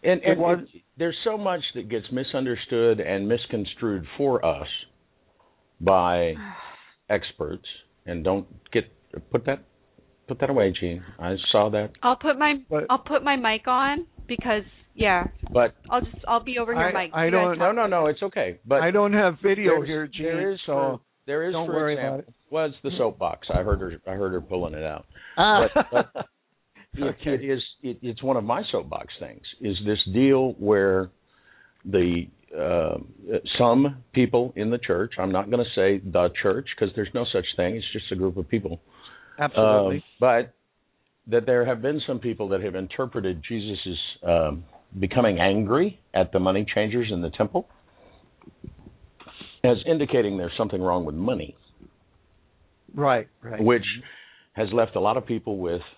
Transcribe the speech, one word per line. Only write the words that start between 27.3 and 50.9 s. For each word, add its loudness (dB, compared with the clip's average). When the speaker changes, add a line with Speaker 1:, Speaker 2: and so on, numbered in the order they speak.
Speaker 1:
it -4
is, -2
it, -8
it's -8
one 2
of -2
my -2
soapbox -6
things, -14
is -2
this 0
deal 4
where 4
the, 2
uh, 0
some 4
people 2
in -2
the -2
church, -2
I'm 0
not -2
gonna 2
say 4
the 2
church, 0
'cause 0
there's -4
no -2
such -2
thing. 0
It's -8
just -8
a -4
group -2
of -6
people. -4
Speaker 2:
Absolutely. 4
Speaker 1:
Um, -8
but 4
that 2
there 4
have -2
been -2
some -2
people -4
that 0
have -4
interpreted -4
Jesus's, -6
um, 2
becoming 2
angry 2
at 2
the 2
money 2
changers 0
in -2
the -4
temple -2
as 6
indicating 2
there's -6
something -2
wrong 0